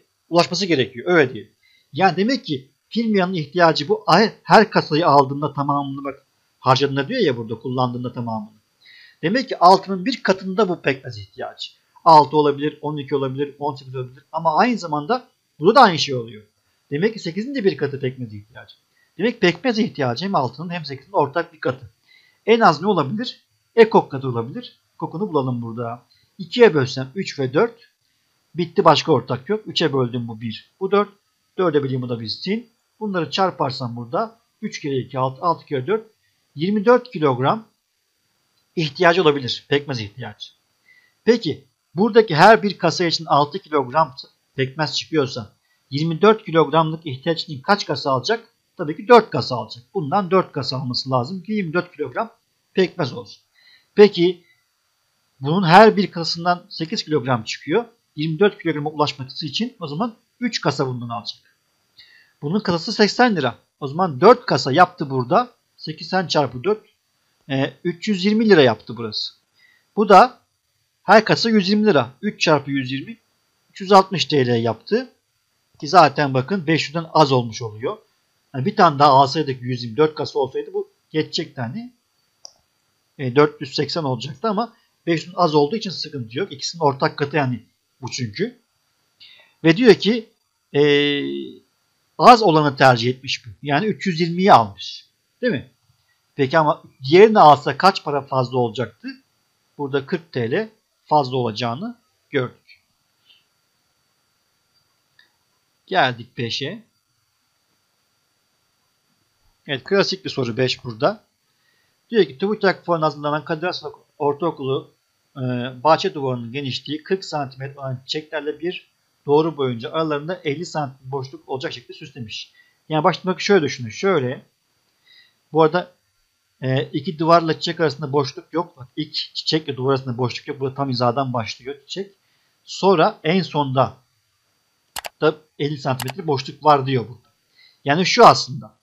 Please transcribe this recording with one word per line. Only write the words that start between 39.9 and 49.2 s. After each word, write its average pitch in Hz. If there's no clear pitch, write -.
ihtiyacı. 107
Peki 226
buradaki 214
her 196
bir 196
kasa 175
için 165
altı 147
kilogram 143
pekmez 135
çıkıyorsa 131
yirmi 160
dört 220
kilogramlık 160
ihtiyaç 156
için 139
kaç 202
kasa 143
alacak? 135
Tabii 156
ki 202
dört 233